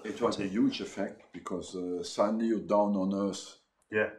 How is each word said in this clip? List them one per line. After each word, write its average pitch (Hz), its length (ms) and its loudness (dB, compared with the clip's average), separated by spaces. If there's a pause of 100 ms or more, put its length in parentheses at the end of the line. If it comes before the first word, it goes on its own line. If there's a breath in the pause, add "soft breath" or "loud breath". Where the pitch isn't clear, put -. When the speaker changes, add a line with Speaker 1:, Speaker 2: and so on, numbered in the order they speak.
Speaker 1:
It 110 160 -6
was 110 160 2
a 101 60 -4
Speaker 2:
team. 95 80 -2
Speaker 1:
huge 120 300 2
effect, - 520 -6
because, 87 420 -8
uh, 90 300 -4
suddenly 110 420 2
you're 110 140 2
down 104 360 4
on 98 320 2
earth - 280 -8 (340)
Speaker 2:
Yeah. 107 280 2